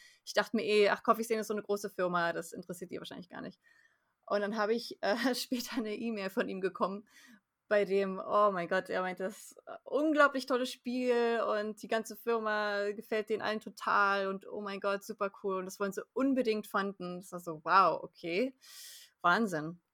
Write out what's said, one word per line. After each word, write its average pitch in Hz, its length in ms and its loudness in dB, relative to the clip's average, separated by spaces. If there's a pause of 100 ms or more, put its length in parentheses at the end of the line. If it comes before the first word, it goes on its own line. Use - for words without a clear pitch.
(260)
Ich - 80 -10
dachte 208 220 0
mir 208 80 0
eh, 208 260 6
„Ach, - 140 0
Coffee 226 200 4
Stain 220 160 -2
ist 208 80 -4
so 220 60 -4
eine 208 100 -4
große 202 260 -4
Firma, 175 440 0
das 170 200 -6
interessiert 180 380 -12
die - 80 -8
wahrscheinlich 175 300 -14
gar - 120 -12
nicht.“ - 180 -12 (680)
Und 208 160 0
dann 208 160 -4
hab 208 120 0
ich, 233 320 -4
<laughs> - 20 -10
äh, 226 320 0
später - 420 -6
eine 214 180 -4
E-Mail 214 340 -4
von - 200 -2
ihm 190 100 -6
bekommen, 190 480 -4 (600)
bei 208 180 4
dem, 190 340 0
oh 208 320 4
mein 175 160 -4
Gott, 185 220 -2
er 185 120 0
meinte, 185 220 -4
das - 280 -8
ist - 160 -20
ein - 160 -14
unglaublich 285 640 4
tolles 254 240 0
Spiel 240 760 2
und 214 360 -2
die 240 40 -12
ganze 220 280 -2
Firma 214 760 0
gefällt 214 380 -4
denen 214 140 -2
allen 214 160 0
total 202 680 2
und 196 200 -6
oh 208 140 -8
mein 196 180 -6
Gott, 202 240 -2
super 202 280 -4 (120)
cool 190 160 -2
und 185 60 -6
das 190 140 -10
wollen 196 140 0
sie 214 80 -6 (120)
unbedingt 247 540 2
fanden. 190 540 -4
Das - 100 -18
war 180 80 -8
so, 160 240 -10
wow, 175 400 6
okay, 190 520 -2 (680)
Wahnsinn. 175 600 2 (120)